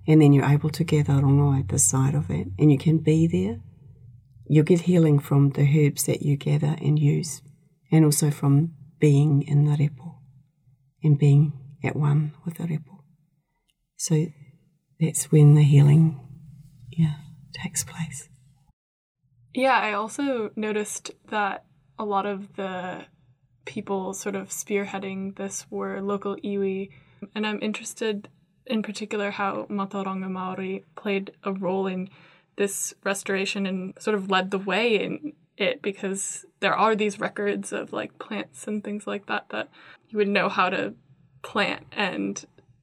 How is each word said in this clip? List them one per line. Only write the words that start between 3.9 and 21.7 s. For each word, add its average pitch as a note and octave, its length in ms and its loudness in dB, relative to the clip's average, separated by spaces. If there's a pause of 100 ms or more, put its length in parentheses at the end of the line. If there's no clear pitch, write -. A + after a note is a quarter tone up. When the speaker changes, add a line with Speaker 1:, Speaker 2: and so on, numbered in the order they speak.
Speaker 1:
you'll D3 160 4
get E3+ 180 4
healing E3 360 4
from C#3+ 320 4
the C#3+ 120 -2 (240)
herbs - 200 -2
that - 160 -2
you C#3+ 140 0
gather D3 440 0
and D3+ 160 2
use, D3+ 460 0 (480)
and D#3+ 140 6
also D3 260 2
from C#3+ 400 2 (300)
being D3 420 4
in D3 220 2
the D3+ 120 2
repo - 380 -4 (880)
and D3 160 4
being D3 340 4 (300)
at - 140 -4
one D3+ 360 0 (120)
with E3 140 -10
the E3+ 60 -8
repo. E3 360 -8 (960)
So D#3 300 0 (760)
that's - 320 -2
when D3 240 10
the D3+ 80 6
healing, D3 560 6 (680)
yeah, D#3 240 0 (380)
takes - 300 -8
place. - 460 -12 (1300)
Speaker 2:
Yeah, B3+ 240 2
I G#3+ 160 -2
also A3 600 -4
noticed G#3+ 560 -6 (200)
that G#3 340 -4 (340)